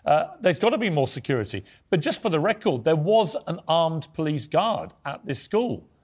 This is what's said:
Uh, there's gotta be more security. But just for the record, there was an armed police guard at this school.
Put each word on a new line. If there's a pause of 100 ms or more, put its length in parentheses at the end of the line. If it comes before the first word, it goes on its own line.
Uh, (140)
there's
gotta
be
more
security. (260)
But
just
for
the
record,
there
was (100)
an
armed
police
guard (120)
at
this
school. (160)